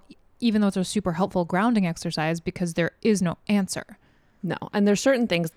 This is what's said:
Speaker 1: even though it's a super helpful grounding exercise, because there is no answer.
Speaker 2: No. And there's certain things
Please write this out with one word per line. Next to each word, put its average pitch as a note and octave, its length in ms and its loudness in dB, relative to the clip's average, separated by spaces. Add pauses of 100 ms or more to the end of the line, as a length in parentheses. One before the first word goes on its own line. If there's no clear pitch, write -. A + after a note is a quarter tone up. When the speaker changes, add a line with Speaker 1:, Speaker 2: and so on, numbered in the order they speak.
(400)
Speaker 1:
even G#3+ 220 2
though G3+ 60 4
it's G3 100 -2
a F#3 80 0
super F#3+ 280 -2
helpful F3+ 320 0
grounding G3+ 400 2
exercise, E3 540 -2
because F3 360 -6
there E3 160 0 (100)
is G#3 200 2
no E3+ 160 -2 (100)
answer. - 500 -2 (460)
Speaker 2:
No. F3 140 -4 (160)
And G#3 140 2
there's G3+ 140 4
certain B3 260 2
things E3+ 300 -2